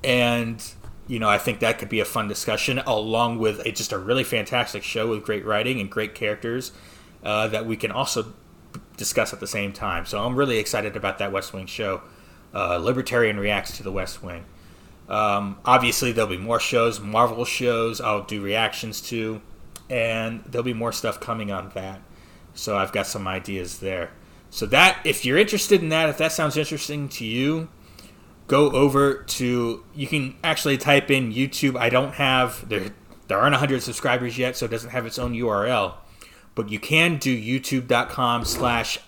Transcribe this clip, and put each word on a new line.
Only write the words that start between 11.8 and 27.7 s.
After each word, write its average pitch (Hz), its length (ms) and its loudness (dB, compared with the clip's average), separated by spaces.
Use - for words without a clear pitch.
Uh, 90 240 0
Libertarian 117 640 2
Reacts 101 380 -2
to 107 60 -12
the 95 80 -6
West 95 320 -6
Wing. 87 220 -12
Um, 101 560 0
obviously, 123 480 4
there'll 110 160 2
be 90 80 -4
more 110 220 0
shows, 117 400 2
Marvel 113 440 2
shows 117 560 0
I'll 104 240 0
do 104 180 -6
reactions 107 680 -2
to, 110 320 -4
and 113 560 -2
there'll 123 180 -4
be 123 100 -2
more 113 200 -2
stuff - 260 -4
coming 110 320 -4
on 95 240 -6
that. 98 260 -10
So 104 240 -4
I've 98 160 0
got 98 140 -2
some 98 200 -6
ideas 95 520 -6
there. 92 320 -6
So - 180 -4
that, 156 360 6
if 147 220 0
you're 131 120 4
interested 202 440 4
in 160 80 -4
that, 160 200 2
if 143 80 -4
that 156 140 2
sounds 151 240 0
interesting 147 540 -4
to - 160 -8
you, 143 440 0